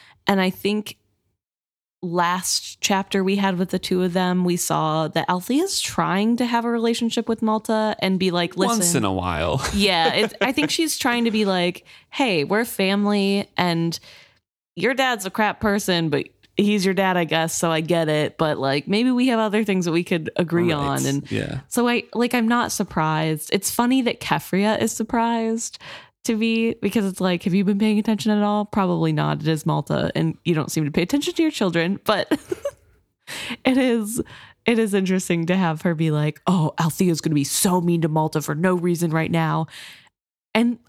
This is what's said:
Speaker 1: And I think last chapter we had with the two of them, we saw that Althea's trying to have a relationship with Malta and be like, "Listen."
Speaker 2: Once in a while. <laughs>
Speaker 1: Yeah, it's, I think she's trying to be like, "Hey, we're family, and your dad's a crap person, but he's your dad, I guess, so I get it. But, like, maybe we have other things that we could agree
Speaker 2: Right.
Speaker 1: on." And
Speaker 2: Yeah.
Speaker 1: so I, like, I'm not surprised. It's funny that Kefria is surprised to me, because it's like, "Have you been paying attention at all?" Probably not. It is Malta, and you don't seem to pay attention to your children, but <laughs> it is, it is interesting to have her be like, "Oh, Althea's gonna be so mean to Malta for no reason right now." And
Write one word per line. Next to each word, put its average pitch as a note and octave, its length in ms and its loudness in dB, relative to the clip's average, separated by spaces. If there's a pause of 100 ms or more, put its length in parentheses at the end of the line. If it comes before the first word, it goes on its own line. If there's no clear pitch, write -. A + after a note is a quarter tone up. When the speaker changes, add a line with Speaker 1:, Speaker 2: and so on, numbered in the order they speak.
(280)
Speaker 1:
And G3 140 2
I F#3 80 2
think G#3 480 -4 (1040)
last F3 800 -2
chapter G3 420 0
we F#3+ 120 2
had G3 240 2
with F3+ 100 -2
the F#3 80 -2
two F3+ 240 0
of F3+ 120 0
them, F3+ 300 2
we F3 140 2
saw D#3 520 0
that - 200 -2
Althea's B3+ 500 0
trying F#3+ 580 0
to B3 100 0
have A#3 180 -2
a A#3+ 60 -2
relationship A#3 580 0
with A3+ 140 -2
Malta G#3+ 560 0
and F#3+ 200 2
be F#3 120 2
like, F3 260 -2
"Listen." G3+ 220 2
Speaker 2:
Once F3 160 2
in A2+ 100 2
a F#2+ 80 0
while. F2+ 560 0
<laughs> - 60 -4
Speaker 1:
Yeah, F3+ 400 2
it's, G#3+ 260 0
I B3 100 2
think C#4 200 -2
she's D#4+ 260 -2
trying A#3+ 280 0
to A#3 60 0
be G#3+ 140 0
like, F3+ 400 -2 (240)
"Hey, G3 340 0
we're G#3 220 0
family, G3+ 880 0
and E3+ 440 0 (760)
your A3+ 200 -2
dad's A#3+ 320 -2
a - 20 -8
crap G#3 300 -2
person, F#3+ 500 0
but - 160 0 (320)
he's G#3 280 2
your F#3+ 100 0
dad, F#3 220 2
I E3+ 80 2
guess, D#3+ 300 0
so E3+ 160 0
I D#3+ 100 0
get E3 280 0
it. D3+ 280 0
But, D3+ 200 0
like, C#3 300 -2
maybe A3 240 2
we B3 160 2
have A#3 120 2
other G#3+ 240 0
things F#3 220 0
that E3+ 60 0
we E3+ 120 2
could E3 340 -4
agree E3+ 360 2
Speaker 2:
Right. C#3 240 -2
Speaker 1:
on." C3+ 80 -2
And C#3 260 -2
Speaker 2:
Yeah. G#2+ 360 -4
Speaker 1:
so A#3+ 200 2
I, A#3+ 180 2 (100)
like, A#3+ 180 0
I'm A#3 140 2
not A#3+ 240 0
surprised. D#3 840 -2
It's - 160 -6
funny B3 320 2
that A#3 180 -2
Kefria G3 600 0
is A3+ 100 0
surprised A3+ 840 -2 (480)
to A3+ 120 2
me, A3+ 460 2
because G3+ 200 0
it's F#3+ 160 -2
like, F3+ 260 0
"Have E3+ 100 2
you G3+ 100 4
been G3+ 140 2
paying G#3+ 180 2
attention G#3+ 340 0
at G#3 120 2
all?" G#3 220 0
Probably F3 460 0
not. D3+ 300 -2
It D3+ 60 -4
is D#3 180 0
Malta, D3+ 480 -2
and D#3+ 320 -2
you E3+ 80 2
don't D#3 180 -2
seem D#3 140 -2
to C#3+ 60 -4
pay E3 100 0
attention C#4+ 320 -2
to - 80 -2
your D#4 100 2
children, F3 540 0
but G#3 240 0
<laughs> - 1400 -10
it C4 120 2
is, A#3 440 0 (460)
it A#3 100 4
is A3 160 2
interesting F#3 540 0
to F3+ 100 2
have D#3+ 240 0
her E3+ 140 0
be D#3 160 2
like, D3+ 340 0
"Oh, F3 320 2
Althea's E3 440 2
gonna D#3+ 120 -2
be C#3+ 100 2
so F3+ 380 0
mean E3+ 200 2
to E3 60 2
Malta D#3 340 0
for D3+ 140 -4
no F#3 200 2
reason E3+ 360 0
right D#3+ 200 0
now." D#3+ 340 0 (880)
And A#3 240 2 (100)